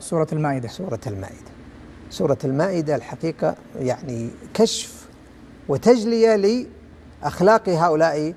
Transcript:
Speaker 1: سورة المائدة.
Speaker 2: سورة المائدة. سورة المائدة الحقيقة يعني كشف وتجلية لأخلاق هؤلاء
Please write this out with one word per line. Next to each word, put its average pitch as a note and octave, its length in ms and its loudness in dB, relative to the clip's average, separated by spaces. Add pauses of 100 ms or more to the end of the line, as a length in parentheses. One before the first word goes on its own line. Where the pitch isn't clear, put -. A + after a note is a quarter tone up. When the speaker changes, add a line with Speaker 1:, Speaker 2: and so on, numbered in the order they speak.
Speaker 1:
سورة D#3+ 320 -2
المائدة. C#3 360 -2
Speaker 2:
سورة A#2 380 -8
المائدة. - 480 -12 (560)
سورة D3 340 0
المائدة D#3 520 0
الحقيقة - 580 -4 (240)
يعني A#2+ 520 -4 (240)
كشف - 540 -2 (600)
وتجلية A3 1000 4 (560)
لأخلاق G3 460 4
هؤلاء D#3+ 680 2